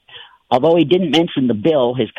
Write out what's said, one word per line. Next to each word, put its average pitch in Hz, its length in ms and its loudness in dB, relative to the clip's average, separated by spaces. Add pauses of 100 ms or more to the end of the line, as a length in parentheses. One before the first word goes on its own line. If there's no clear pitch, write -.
(500)
Although 143 260 2
he 170 80 4
didn't 160 320 0
mention 160 300 -2
the 117 80 0
bill, 123 400 0
his 117 240 -4